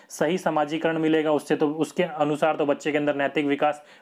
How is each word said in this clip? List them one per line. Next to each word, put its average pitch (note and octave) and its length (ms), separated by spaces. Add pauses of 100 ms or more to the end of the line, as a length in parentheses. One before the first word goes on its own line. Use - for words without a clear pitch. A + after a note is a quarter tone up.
सही E3 300
समाजीकरण D#3+ 600
मिलेगा D#3 320
उससे, D3 240
तो D#3 140
उसके D#3 340
अनुसार D3+ 520
तो D#3 100
बच्चे C#3+ 260
के D3 60
अंदर D3 180
नैतिक C#3+ 300
विकास C#3+ 380 (180)